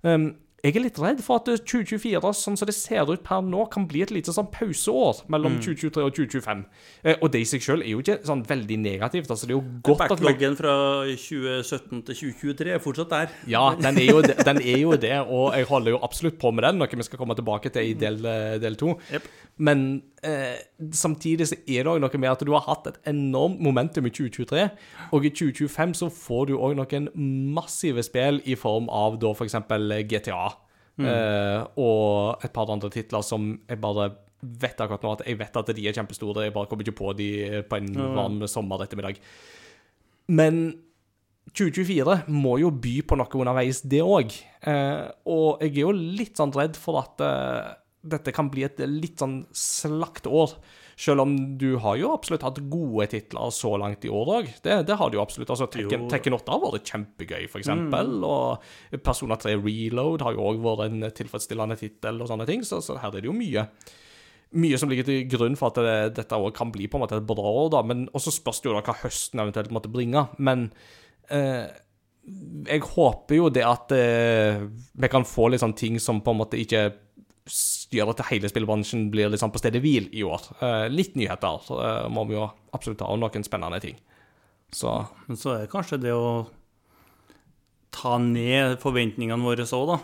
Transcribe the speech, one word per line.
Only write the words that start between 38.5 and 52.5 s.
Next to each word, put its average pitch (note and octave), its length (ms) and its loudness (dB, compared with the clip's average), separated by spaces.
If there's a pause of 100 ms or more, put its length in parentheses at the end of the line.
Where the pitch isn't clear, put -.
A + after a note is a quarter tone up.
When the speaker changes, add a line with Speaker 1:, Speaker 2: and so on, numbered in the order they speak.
Speaker 1:
Men D#3+ 460 4 (800)
tjue F3+ 220 2
tjuefire F3+ 540 2
må C#3 320 2
jo E3+ 100 4
by B2 320 -2
på - 160 4
noe C3 240 -2
underveis, B2+ 400 0
det C#3 200 4
også. E3+ 400 2 (200)
Eh, C#3+ 440 -2 (200)
og D#3+ 380 4
jeg D3+ 120 0
er C#3+ 100 2
jo G3+ 100 4
litt F#3 420 -4
sånn C#3+ 160 2
redd D#3 220 0
for D#3 260 -2
at, - 180 -12
eh, C3 540 -2 (320)
dette D3+ 260 -4
kan D3 160 -2
bli C3+ 160 -4
et C#3 140 -6
litt D3+ 400 -4
sånn C3 240 -4 (100)
slakt - 720 -6
år, D3+ 300 2 (420)
selv C#3+ 240 2
om C3+ 380 0
du C3 200 2
har A2 180 2
jo G#3+ 160 0
absolutt F3 300 -4
hatt C3+ 180 -6 (100)